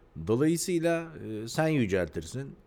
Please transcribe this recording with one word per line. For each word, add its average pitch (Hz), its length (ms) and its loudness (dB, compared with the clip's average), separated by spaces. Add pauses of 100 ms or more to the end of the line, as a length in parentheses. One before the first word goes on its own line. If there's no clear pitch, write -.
(260)
Dolayısıyla, 165 840 2 (140)
e, 110 220 -8
sen 160 200 2
yüceltirsin, 98 880 0 (100)